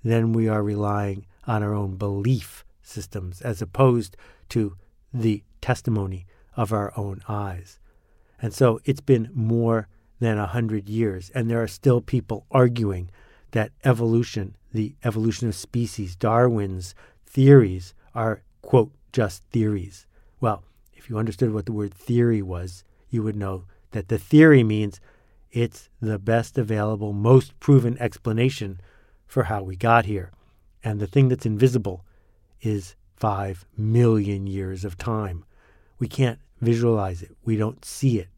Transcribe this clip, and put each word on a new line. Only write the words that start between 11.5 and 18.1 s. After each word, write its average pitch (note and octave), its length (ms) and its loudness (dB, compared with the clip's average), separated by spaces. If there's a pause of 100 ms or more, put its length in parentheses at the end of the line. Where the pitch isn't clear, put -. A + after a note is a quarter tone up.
are A2+ 60 -4
still A#2+ 340 2
people - 500 -6
arguing A2+ 580 0 (420)
that A2 200 -2 (120)
evolution, A2+ 720 0 (160)
the A2 320 -4
evolution A2 440 -2
of G#2 80 -4
species, G#2 600 -8
Darwin's G#2+ 760 0 (320)
theories A#2 680 6 (200)